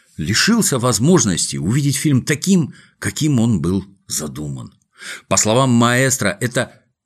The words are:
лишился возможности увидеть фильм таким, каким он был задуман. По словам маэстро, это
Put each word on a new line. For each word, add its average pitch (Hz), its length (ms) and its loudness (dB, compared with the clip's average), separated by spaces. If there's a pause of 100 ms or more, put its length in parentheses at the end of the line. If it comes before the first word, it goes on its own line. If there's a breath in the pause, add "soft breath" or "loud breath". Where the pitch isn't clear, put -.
(180 soft breath)
лишился 131 600 0
возможности 113 800 2
увидеть 131 380 0
фильм 139 260 2
таким, 170 540 0 (240 loud breath)
каким 139 400 -2
он 110 200 2
был 90 260 -2 (200)
задуман. 73 640 -10 (560 loud breath)
По 98 100 -2
словам 123 340 2
маэстро, 120 680 2
это 123 340 -4 (320)